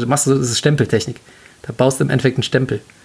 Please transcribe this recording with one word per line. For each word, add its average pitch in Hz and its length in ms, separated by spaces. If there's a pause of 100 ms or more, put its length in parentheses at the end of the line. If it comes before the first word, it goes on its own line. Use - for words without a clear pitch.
machst 139 220
du, 135 60
das 135 160
ist 113 80
Stempeltechnik. 131 580 (460)
Da - 140
baust 131 220
du - 60
im 139 60
Endeffekt 127 260
einen 120 80
Stempel. 131 360 (240)